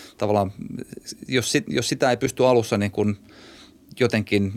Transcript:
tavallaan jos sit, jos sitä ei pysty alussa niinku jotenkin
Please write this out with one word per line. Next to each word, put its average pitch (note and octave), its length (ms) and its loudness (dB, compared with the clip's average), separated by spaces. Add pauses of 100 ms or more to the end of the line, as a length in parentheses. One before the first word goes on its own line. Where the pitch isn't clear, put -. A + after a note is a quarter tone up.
(180)
tavallaan G2+ 340 2 (760)
jos B2+ 240 -2
sit, D3 160 0
jos C#3 200 -2
sitä C3+ 220 0
ei A#2+ 60 2
pysty B2+ 300 0
alussa A#2+ 320 2
niinku G#2 280 0 (920)
jotenkin G#2 560 2